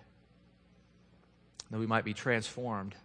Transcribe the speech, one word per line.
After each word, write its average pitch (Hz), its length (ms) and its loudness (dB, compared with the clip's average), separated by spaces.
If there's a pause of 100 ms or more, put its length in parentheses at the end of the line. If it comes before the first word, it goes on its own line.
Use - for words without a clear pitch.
(1700)
that 110 80 -6
we 113 80 0
might 113 200 4
be 107 80 0
transformed 110 920 0